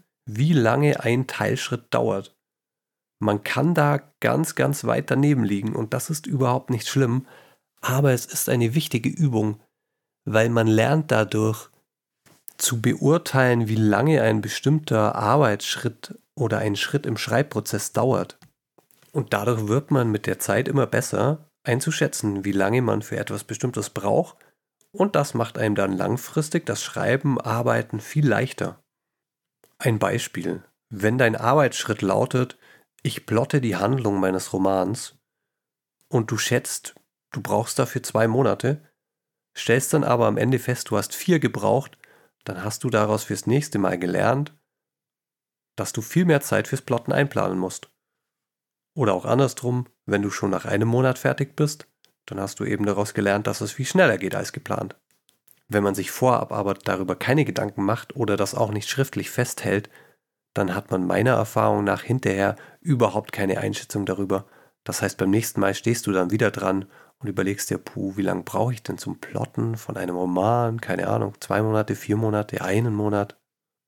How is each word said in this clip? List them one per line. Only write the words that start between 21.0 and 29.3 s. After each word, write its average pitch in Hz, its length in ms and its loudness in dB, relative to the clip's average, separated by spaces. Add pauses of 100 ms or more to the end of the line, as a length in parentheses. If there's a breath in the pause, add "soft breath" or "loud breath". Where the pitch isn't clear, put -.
einzuschätzen, 113 800 -2
wie 101 80 0
lange 98 300 2
man 107 200 0
für - 140 -10
etwas 104 260 -6
Bestimmtes 113 480 -6
braucht, 104 460 -2 (560 soft breath)
und - 240 0
das 143 180 0
macht 117 240 -2
einem 110 160 2
dann 98 180 0
langfristig 120 760 -2
das - 180 -4
Schreiben, 123 560 0
Arbeiten 113 580 -2
viel 147 300 0
leichter. 104 520 -2 (1000)